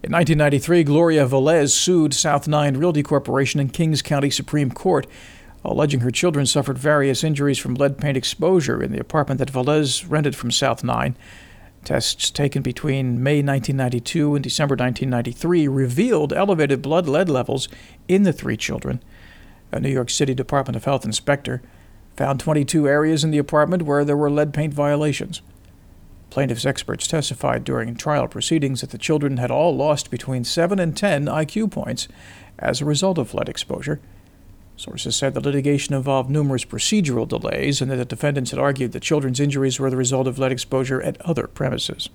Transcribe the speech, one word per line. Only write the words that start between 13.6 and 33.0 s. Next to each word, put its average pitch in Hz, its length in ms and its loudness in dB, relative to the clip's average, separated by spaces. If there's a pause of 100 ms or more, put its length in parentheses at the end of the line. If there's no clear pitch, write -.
ninety-two 135 600 0
and 139 80 -2
December 127 320 0
nineteen 123 340 -2
ninety-three 135 560 0
revealed 143 680 2
elevated 156 480 2
blood 156 280 0
lead 151 200 2
levels 131 400 0 (380)
in 190 160 4
the 180 100 6
three 120 240 -4
children. - 460 -4 (680)
A - 80 -2
New 139 100 0
York 131 180 0
City 135 240 0
Department 131 440 -2
of 110 80 -6
Health 135 200 0
inspector 123 560 -2 (560)
found 135 220 0
twenty-two 151 480 2
areas 151 380 2
in 156 80 0
the 147 60 2
apartment 151 440 2
where 147 220 2
there 143 120 2
were 147 140 2
lead 147 240 0
paint 151 180 -2
violations. 147 680 -2 (880)
Plaintiff's 123 340 -2
experts - 440 -4
testified 135 560 -2
during 117 320 -4
trial 135 320 -2
proceedings 139 520 -2
that - 100 -10
the 120 60 -12
children 143 420 0
had 123 120 -2
all 147 240 2
lost 143 340 0
between 127 360 -6
seven 180 340 0
and 170 180 -2
ten 147 320 0
I 156 160 0
Q 214 220 -2
points - 400 -6 (540)
as - 200 0
a 143 40 -2
result 165 340 2